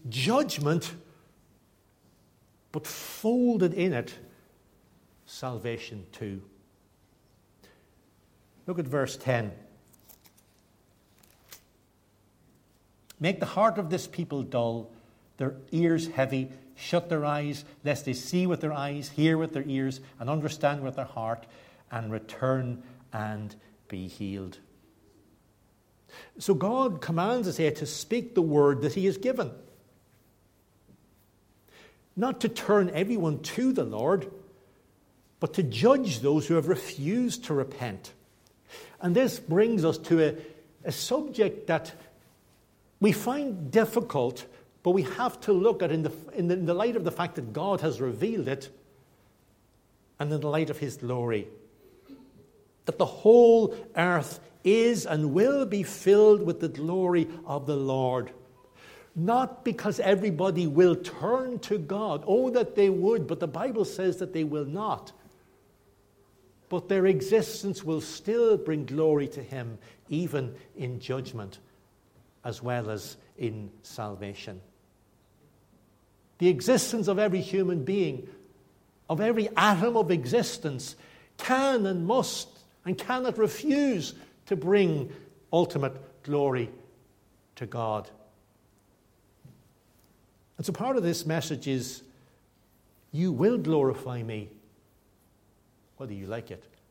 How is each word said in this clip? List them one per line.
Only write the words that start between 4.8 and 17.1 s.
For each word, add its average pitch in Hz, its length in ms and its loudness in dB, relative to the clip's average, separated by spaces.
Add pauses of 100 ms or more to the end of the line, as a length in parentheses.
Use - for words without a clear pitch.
salvation 113 840 -10
too. 98 300 -10 (2250)
Look 180 120 -4
at 139 80 -2
verse 135 300 -2
ten. 113 360 -2 (3750)
"Make 170 220 -2
the 151 60 -2
heart 208 320 2
of 165 120 -4
this 175 160 -4
people 147 360 -6
dull, 117 500 -4 (460)
their 135 180 -4 (160)
ears 165 360 2
heavy, 131 420 -2 (260)
shut 175 320 -2
their 156 160 -2